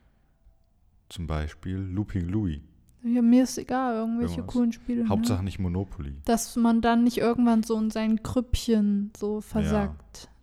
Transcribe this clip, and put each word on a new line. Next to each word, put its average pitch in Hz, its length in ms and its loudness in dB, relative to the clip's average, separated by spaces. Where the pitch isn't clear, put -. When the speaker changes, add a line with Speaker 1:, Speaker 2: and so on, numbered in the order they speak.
Speaker 1:
Zum 85 180 -8
Beispiel 78 520 -4
Looping 95 500 -4
Louis. 92 320 -2
Speaker 2:
Ja, 240 200 2
mir 240 220 8
ist - 120 -4
egal, 254 380 -4
irgendwelche 233 440 -2
Speaker 1:
Irgendwas. 240 160 -8
Speaker 2:
coolen 240 180 2
Spiele, 240 320 -4
ne? 226 40 -2
Speaker 1:
Hauptsache 214 360 0
nicht 92 160 -4
Monopoly. 87 640 -4
Speaker 2:
Dass - 320 -2
man 233 240 4
dann 233 240 4
nicht 240 140 2
irgendwann 233 440 4
so 220 160 -2
in 220 140 -2
sein 220 320 0
Krüppchen 208 920 0
so 208 200 -4
Speaker 1:
Ja. 214 60 -6
Speaker 2:
versackt. - 840 -4